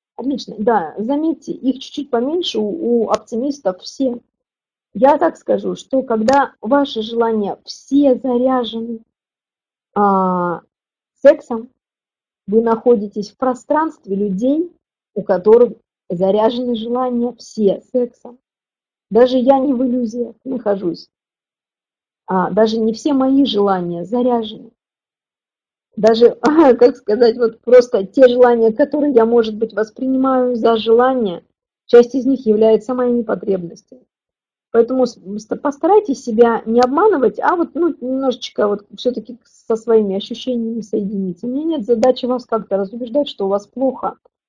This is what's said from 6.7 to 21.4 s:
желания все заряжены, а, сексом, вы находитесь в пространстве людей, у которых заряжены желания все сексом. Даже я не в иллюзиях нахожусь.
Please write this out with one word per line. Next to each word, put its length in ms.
желания 640
все 500
заряжены, 840
а, 680
сексом, 480
вы 160
находитесь 680
в 60
пространстве 800
людей, 560
у 80
которых 500
заряжены 640
желания 640
все 440
сексом. 460
Даже 260
я 220
не 140
в 120
иллюзиях 500
нахожусь. 640